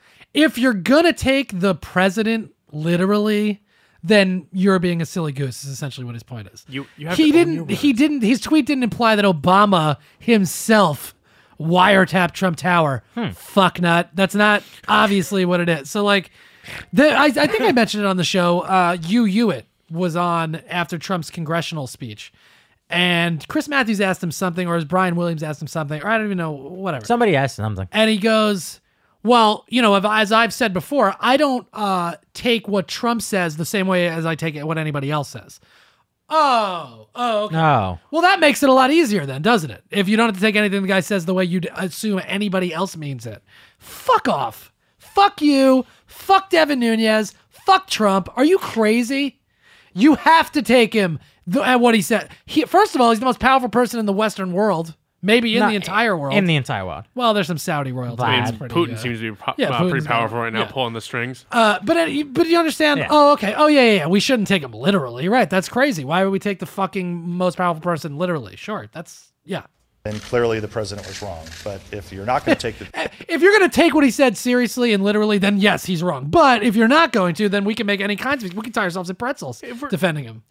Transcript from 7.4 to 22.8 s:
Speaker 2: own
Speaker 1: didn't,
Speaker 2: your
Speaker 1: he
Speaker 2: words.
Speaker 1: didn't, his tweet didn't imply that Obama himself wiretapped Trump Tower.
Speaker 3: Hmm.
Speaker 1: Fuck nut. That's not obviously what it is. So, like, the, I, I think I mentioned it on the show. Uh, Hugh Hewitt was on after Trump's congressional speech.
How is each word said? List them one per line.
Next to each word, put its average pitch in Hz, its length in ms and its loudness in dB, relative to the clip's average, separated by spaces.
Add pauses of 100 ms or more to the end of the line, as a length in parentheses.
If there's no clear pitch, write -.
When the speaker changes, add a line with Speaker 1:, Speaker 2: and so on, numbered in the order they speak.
Speaker 2:
own 339 60 4
Speaker 1:
didn't, 330 80 -2 (140)
Speaker 2:
your 202 100 -2
Speaker 1:
he 294 100 2
Speaker 2:
words. 233 100 2
Speaker 1:
didn't, 294 240 2
his 220 180 2
tweet 302 240 2
didn't 262 200 -2
imply 220 320 0
that 208 80 2
Obama 180 720 4 (240)
himself 202 960 2 (440)
wiretapped 180 760 2
Trump 180 240 -2
Tower. 160 460 0 (120)
Speaker 3:
Hmm. 220 160 -6
Speaker 1:
Fuck 175 500 0
nut. 175 340 0
That's 190 220 0
not 208 260 2 (260)
obviously 202 560 2
what 175 160 2
it 175 80 0
is. 143 220 -2
So, 208 140 -2
like, 202 260 2 (600)
the, 285 200 6
I, 262 120 4
I 294 240 2
think 440 140 0
I 415 100 4
mentioned 214 320 0
it - 20 0
on 190 100 0
the 180 80 0
show. 175 360 0
Uh, 180 360 0
Hugh 185 280 0
Hewitt 202 420 0 (240)
was 165 260 -2
on 170 400 -2 (120)
after 175 280 -4
Trump's 170 340 -6
congressional 160 580 -6
speech. - 440 -16 (560)